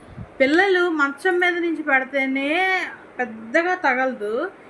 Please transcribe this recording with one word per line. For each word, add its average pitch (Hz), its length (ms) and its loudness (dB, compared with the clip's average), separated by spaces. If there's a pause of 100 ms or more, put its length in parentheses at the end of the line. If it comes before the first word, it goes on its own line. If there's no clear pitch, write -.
(400)
పిల్లలు 349 500 4
మంచం 311 480 0
మీద 359 140 2
నుంచి 330 300 -2
పడితేనే 277 1000 0 (360)
పెద్దగా 285 560 -2
తగలదు, 262 760 -2 (200)